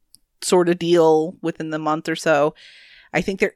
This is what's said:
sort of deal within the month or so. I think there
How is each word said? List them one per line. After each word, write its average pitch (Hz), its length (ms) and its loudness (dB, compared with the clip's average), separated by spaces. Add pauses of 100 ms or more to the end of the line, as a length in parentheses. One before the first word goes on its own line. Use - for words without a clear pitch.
(440)
sort 180 260 2
of 175 100 0
deal 165 640 2
within 165 300 -8
the 156 80 -6
month 156 300 -4
or 160 80 -4
so. 151 380 0 (600)
I 180 80 0
think 196 180 -6
there 208 160 -2